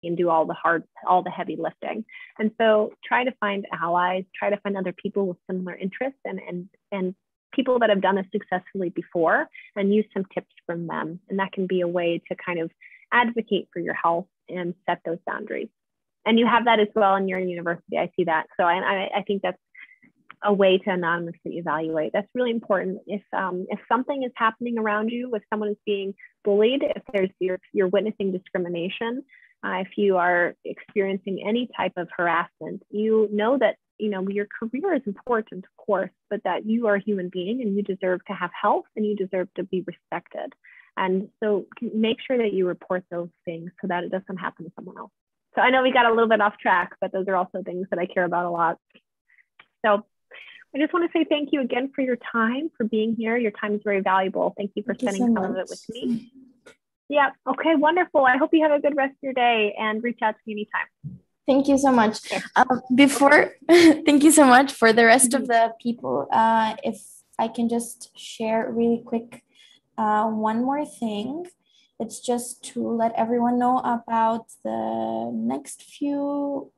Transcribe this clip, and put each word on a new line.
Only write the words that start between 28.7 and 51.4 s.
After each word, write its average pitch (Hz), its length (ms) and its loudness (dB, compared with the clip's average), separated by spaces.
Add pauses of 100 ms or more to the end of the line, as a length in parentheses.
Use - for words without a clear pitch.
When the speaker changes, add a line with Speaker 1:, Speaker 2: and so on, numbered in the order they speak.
Speaker 1:
uh, 196 160 -4
if 190 80 -6 (100)
you 196 200 4
are 175 360 2 (100)
experiencing 196 840 -6
any 233 280 -2
type 185 220 -4
of 175 180 -6
harassment, 175 760 -4
you 220 400 2
know 214 260 0
that, 240 200 2 (200)
you 214 120 -4
know, 190 180 -4
your 202 180 -4 (140)
career 277 340 -4
is 269 140 0
important, 214 580 -6
of - 200 -20
course, 190 260 -2 (180)
but 208 140 -6
that 180 240 -4
you 226 200 -2
are 202 80 4
a 202 60 0
human 190 280 -4
being 190 320 -6
and 202 140 -2
you 202 60 0
deserve 185 440 -4
to 208 80 -8
have 180 260 -6
health 285 260 0 (100)
and 214 100 -2
you 208 100 -2
deserve 190 400 -4
to 185 80 -6
be 185 240 -4
respected. - 680 -12 (440)
And 190 320 -2 (140)
so 208 220 0 (160)
make 220 440 -2
sure 262 120 0
that 220 160 0
you 190 140 0
report 180 420 -6
those 175 200 -8 (140)
things 165 280 -12 (100)
so 190 60 -8
that 175 160 -4
it - 80 -8
doesn't 190 260 -8
happen 170 280 -10
to 185 100 -18
someone - 220 -18
else. - 140 -16 (440)
So 220 60 2
I 233 100 4
know 262 100 4
we 262 100 4
got 247 140 4
a 233 40 6
little 226 200 4
bit 214 120 4
off 208 180 0
track, 185 420 0
but 190 100 -4
those 190 160 -4
are 190 80 0
also 185 280 -2
things 180 260 -8
that 185 80 -4
I 175 80 -2
care 185 200 -2
about 175 200 -2
a 175 60 -4
lot. 170 260 0 (1040)
So 208 220 2 (720)
I - 20 -4
just 302 160 0
want 339 180 2
to - 60 0
say 320 100 2
thank 294 260 0